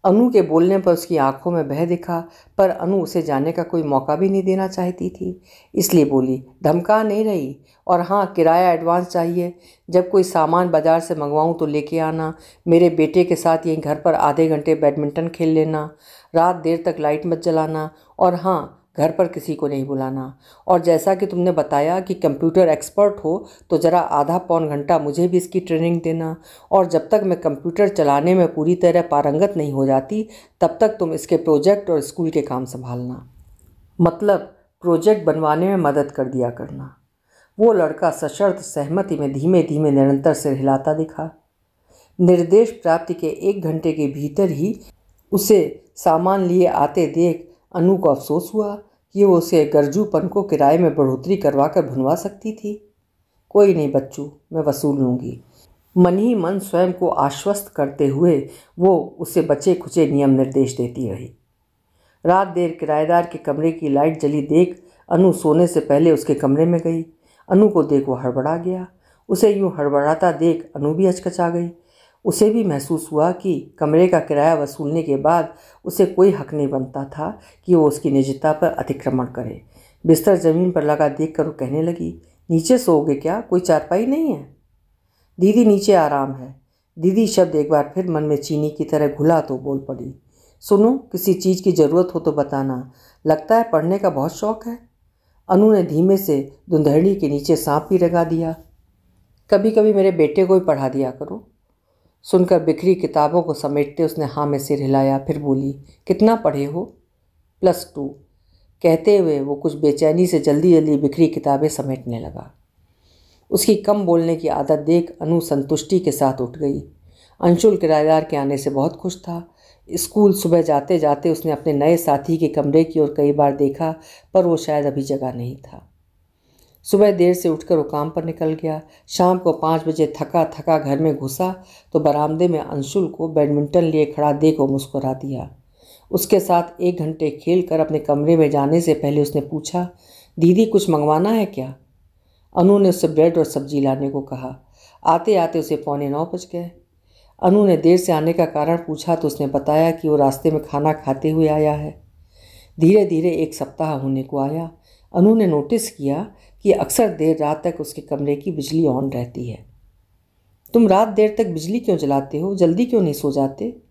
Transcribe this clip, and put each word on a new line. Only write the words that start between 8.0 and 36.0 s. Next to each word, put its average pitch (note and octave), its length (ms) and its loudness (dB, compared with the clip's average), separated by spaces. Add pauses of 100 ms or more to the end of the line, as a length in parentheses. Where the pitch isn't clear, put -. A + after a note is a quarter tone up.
हाँ, F#3+ 360 -2
किराया F3 360 4
एडवांस E3+ 340 0
चाहिए। F3 480 -4 (360)
जब F3+ 200 2
कोई F#3+ 120 4
सामान E3+ 480 2
बाज़ार D#3+ 300 4
से E3 140 -6
मंगवाऊँ D3+ 440 -2
तो D#3+ 80 -2
लेके D3 320 -4
आना। D#3+ 360 -4 (340)
मेरे E3+ 220 6
बेटे D#3+ 340 2
के F3 120 0
साथ E3 300 0
यहीं D#3 140 -2
घर D3 160 -4
पर D#3 180 0
आधे D3+ 340 2
घंटे D#3 260 0
बैडमिंटन D3+ 540 -2
खेल E3 200 -2
लेना। D#3 480 -2 (380)
रात E3+ 220 2
देर E3 300 -4
तक E3 140 -4
लाइट D3+ 260 -2
मत E3 160 -4
जलाना। D#3 480 -2 (280)
और F3+ 160 2
हाँ, E3+ 540 -6 (100)
घर D#3 120 0
पर E3 180 0
किसी E3+ 260 -8
को C#3+ 140 -6
नहीं C3+ 180 -6
बुलाना। C3+ 520 -8 (280)
और F3+ 140 2
जैसा E3+ 340 2
कि F#3+ 120 -4
तुमने F3+ 260 -2
बताया D#3 480 0
कि F#3 140 -6
कंप्यूटर E3 540 2
एक्सपर्ट G3+ 560 0
हो, E3+ 220 -4 (240)
तो D#3+ 80 2
ज़रा E3+ 220 2
आधा D3+ 380 -2
पौन E3 300 -2
घंटा D3 300 0
मुझे D3+ 300 -2
भी F3+ 80 0
इसकी F3+ 240 -2
ट्रेनिंग E3+ 400 -2
देना। D#3+ 360 -6 (360)
और F#3+ 140 4
जब D#3+ 220 -2
तक G#3+ 160 2
मैं F3 160 0
कंप्यूटर E3+ 480 -2
चलाने D#3 460 2
में E3+ 200 2
पूरी D#3 200 0
तरह F3 280 2
पारंगत D#3 540 0
नहीं D3 160 -4
हो C3+ 140 0
जाती, E3+ 420 -2 (320)
तब E3 200 0
तक A3 80 4
तुम F3 240 -4
इसके D#3+ 240 -2
प्रोजेक्ट E3 540 2
और D#3 100 0
स्कूल D#3 300 -6
के D3+ 120 -2
काम C3 220 -6
संभालना। B2 680 -12 (680)
मतलब, F3 380 2 (420)
प्रोजेक्ट F3 460 2
बनवाने D#3 400 0
में G3 100 0
मदद C#3+ 340 0